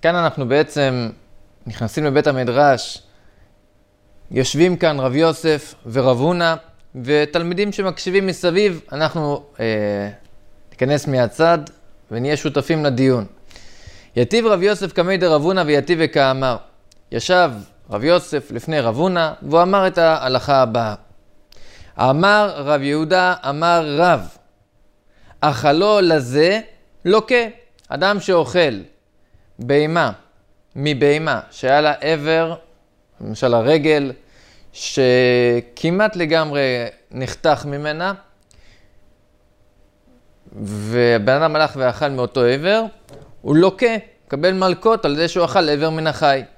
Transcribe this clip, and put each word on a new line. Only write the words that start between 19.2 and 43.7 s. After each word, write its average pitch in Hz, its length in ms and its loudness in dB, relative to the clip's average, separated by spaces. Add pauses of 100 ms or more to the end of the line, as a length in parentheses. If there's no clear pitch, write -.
והוא 151 200 2
אמר 190 260 2
את 185 100 -2
ההלכה 139 640 2
הבאה. 113 340 -2 (1040)
אמר 196 560 2
רב 143 260 0
יהודה, 160 520 0 (160)
אמר 156 480 0
רב, 160 400 2 (1040)
אכלו 151 580 2
לזה 160 580 2 (460)
לוקה. 220 300 2 (540)
אדם 190 300 0
שאוכל 156 600 0 (800)
בהמה, 147 520 0 (640)
מבהמה, 143 640 0 (120)
שהיה 135 300 2
לה 151 200 2
עבר, 160 540 -2 (680)
למשל 113 320 -2
הרגל, 143 580 2 (600)
שכמעט 127 1400 0
לגמרי 156 460 -2 (500)
נחתך 131 540 -2
ממנה, 151 480 -6 (2500)
והבן 110 840 0
אדם 156 140 0
הלך 151 200 0
ואכל 131 340 -2
מאותו 131 320 -4
עבר, 156 420 0 (580)
הוא - 140 -2
לוקה, 190 400 2 (320)